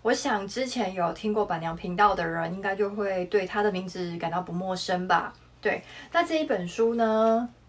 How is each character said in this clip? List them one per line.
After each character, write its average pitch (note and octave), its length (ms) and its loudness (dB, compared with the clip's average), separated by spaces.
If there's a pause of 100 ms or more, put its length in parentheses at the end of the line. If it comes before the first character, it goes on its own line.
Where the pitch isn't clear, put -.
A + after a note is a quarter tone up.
我 A3+ 120 2
想 A3 340 0
之 B3 180 -4
前 A3+ 280 -2
有 E3+ 180 0
听 G#3+ 220 -4
过 G#3 100 2
板 F3 160 -2
娘 E3 160 -4
频 F3+ 180 -8
道 G3+ 220 6
的 F3 100 0
人， E3 280 -2
应 G3 80 -8
该 G3 120 -2
就 G3+ 160 0
会 G3 360 -2
对 F#3 200 2
他 G#3 160 -2
的 G#3 80 4
名 F#3 160 -2
字 F3 300 -6
感 E3+ 160 -4
到 F3 100 0
不 E3+ 120 -8
陌 F#3 200 -2
生 F3+ 320 -2
吧？ F3+ 280 2 (260)
对， - 240 -2 (300)
那 E4+ 100 4
这 E4 160 0
一 D4+ 60 0
本 G3+ 200 0
书 A3+ 300 2
呢， A3+ 540 4 (200)